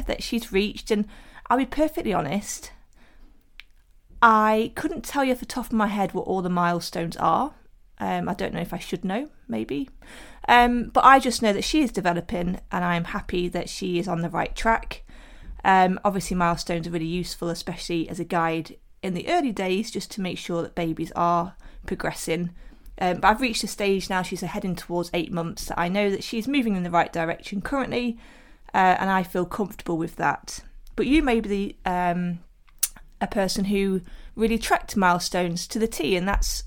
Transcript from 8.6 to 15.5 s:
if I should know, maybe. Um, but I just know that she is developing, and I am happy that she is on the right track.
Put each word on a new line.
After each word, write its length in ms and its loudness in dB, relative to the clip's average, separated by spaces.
if 140 -6
I 40 -6
should 240 -6
know, 280 -4
maybe. 400 -4
Um, 440 6
but 160 6
I 120 12
just 220 2
know 140 4
that 100 -2
she 160 2
is 100 2
developing, 720 -2
and 140 0
I 120 2
am 80 -2
happy 440 -4
that 220 -4
she 280 -2
is 80 0
on 140 -2
the 80 -2
right 260 -2
track. 500 -2